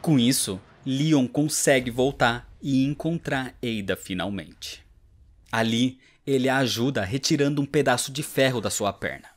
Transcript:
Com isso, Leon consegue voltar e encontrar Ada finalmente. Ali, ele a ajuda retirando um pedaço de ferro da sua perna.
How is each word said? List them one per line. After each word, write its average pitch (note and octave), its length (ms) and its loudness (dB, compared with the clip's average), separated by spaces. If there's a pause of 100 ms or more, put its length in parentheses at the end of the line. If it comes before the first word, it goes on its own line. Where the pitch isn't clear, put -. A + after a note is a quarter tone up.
Com D3+ 160 4
isso, A#2 420 2 (240)
Leon C#3 420 2
consegue C#3 640 2
voltar B2 680 0
e C3+ 240 2
encontrar D3 760 -4
Ada G#2 340 -4
finalmente. F2+ 880 -8 (680)
Ali, A#2 480 0 (280)
ele C3 240 2
a C3 80 0
ajuda A#2+ 440 0
retirando C#3+ 600 0
um C#3 40 0
pedaço C3+ 460 0
de D3 100 -6
ferro C3 380 0
da G#2 80 -6
sua G2+ 240 -2
perna. - 440 -10